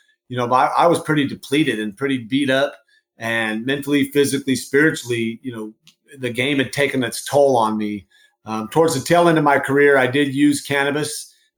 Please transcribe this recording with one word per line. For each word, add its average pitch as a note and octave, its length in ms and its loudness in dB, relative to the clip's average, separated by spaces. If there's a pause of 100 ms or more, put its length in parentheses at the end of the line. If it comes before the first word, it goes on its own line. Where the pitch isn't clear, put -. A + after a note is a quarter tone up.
(280)
you B2 100 -8
know, A#2+ 140 -2
I, C3 140 4
I D#3 220 2
was E3+ 140 2
pretty D3+ 260 0
depleted B2+ 520 -2
and G#2+ 160 -6
pretty C3+ 220 -4
beat C3 320 -2
up, C3+ 240 0 (440)
and A2+ 480 -4
mentally, C#3 460 0
physically, C3+ 440 0
spiritually, A#2+ 840 -2
you B2+ 100 -10
know, A2 220 -12 (440)
the B2 140 -6
game C3 260 -2
had B2+ 160 -2
taken C#3 300 0
its A2 220 -8
toll C#3 320 4
on G#2+ 200 0
me. G#2 300 -6 (380)
Um, A2 240 -8
towards D#3+ 260 2
the C3 60 -4
tail E3+ 280 4
end D#3+ 80 4
of D3+ 60 2
my C#3 160 4
career, C#3+ 380 4
I B2+ 100 4
did C#3 260 0
use C#3+ 280 2
cannabis, C#3+ 720 -4 (240)